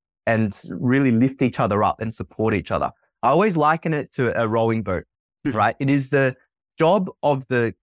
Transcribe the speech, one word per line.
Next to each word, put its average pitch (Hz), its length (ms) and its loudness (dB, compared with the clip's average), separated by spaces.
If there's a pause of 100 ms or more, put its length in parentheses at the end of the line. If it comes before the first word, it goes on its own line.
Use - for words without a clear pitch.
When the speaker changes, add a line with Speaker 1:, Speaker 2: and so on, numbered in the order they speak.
(260)
Speaker 1:
and 110 340 0 (120)
really 127 400 2
lift 120 300 0
each 127 180 0
other 104 240 0
up - 180 -2
and 110 120 -8
support 110 400 -4
each 90 160 -2
other. 73 220 -2 (320)
I 113 60 2
always 180 260 2
liken 160 380 0
it 147 200 -6
to 123 260 -2
a 117 80 0
rowing 113 360 0
boat, 92 220 -6 (400)
Speaker 2:
Mm-hmm. 131 120 -2
Speaker 1:
right? 107 220 2
It 135 100 -2
is 139 200 0
the 135 260 2 (420)
job 185 320 2 (140)
of 135 240 -2
the 120 360 0